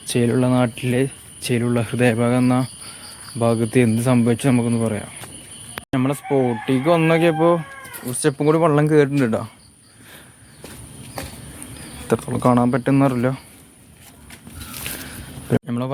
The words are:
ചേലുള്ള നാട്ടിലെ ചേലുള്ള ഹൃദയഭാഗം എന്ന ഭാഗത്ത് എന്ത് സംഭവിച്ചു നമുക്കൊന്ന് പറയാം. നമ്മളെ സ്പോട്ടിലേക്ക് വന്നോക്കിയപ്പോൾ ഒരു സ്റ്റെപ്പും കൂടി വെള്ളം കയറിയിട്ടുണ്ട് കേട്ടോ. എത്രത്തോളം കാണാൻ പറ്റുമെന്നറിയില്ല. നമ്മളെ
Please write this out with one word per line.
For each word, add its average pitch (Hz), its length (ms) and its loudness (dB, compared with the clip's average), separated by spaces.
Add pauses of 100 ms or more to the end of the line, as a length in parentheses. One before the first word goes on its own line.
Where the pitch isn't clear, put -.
(120)
ചേലുള്ള 123 340 2 (100)
നാട്ടിലെ 123 460 0 (440)
ചേലുള്ള 120 420 0
ഹൃദയഭാഗം 120 560 2
എന്ന 127 140 4 (840)
ഭാഗത്ത് 117 460 2
എന്ത് 113 220 2
സംഭവിച്ചു 120 420 2
നമുക്കൊന്ന് 117 340 2
പറയാം. 104 240 -6 (840)
നമ്മളെ 135 260 0
സ്പോട്ടിലേക്ക് 131 720 0
വന്നോക്കിയപ്പോൾ 165 560 4 (540)
ഒരു 127 100 -4
സ്റ്റെപ്പും 147 300 0
കൂടി 156 160 4
വെള്ളം 151 260 4
കയറിയിട്ടുണ്ട് 143 360 4
കേട്ടോ. 110 160 0 (2500)
എത്രത്തോളം 117 420 -4
കാണാൻ 123 280 4
പറ്റുമെന്നറിയില്ല. 131 560 2 (2500)
നമ്മളെ 123 240 -4